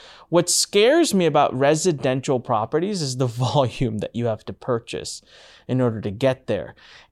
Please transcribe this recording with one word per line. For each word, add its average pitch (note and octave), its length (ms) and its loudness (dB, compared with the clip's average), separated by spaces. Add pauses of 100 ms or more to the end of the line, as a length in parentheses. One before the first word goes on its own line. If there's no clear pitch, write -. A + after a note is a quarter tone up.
(280)
What E3+ 220 2
scares C4 640 4
me F#3 120 2
about D3 320 2
residential C#3 840 0
properties D#3 600 -2
is C3 140 -4
the C3 100 0
<laughs> B2 200 -2
volume A#2 540 0
that - 140 -8
you A#2 120 -4
have A2 220 -4
to G#2 60 -10
purchase - 680 -6 (440)
in B2 140 -2
order A2+ 220 0
to G2+ 100 -6
get B2+ 360 -2
there. F#2 280 -6 (360)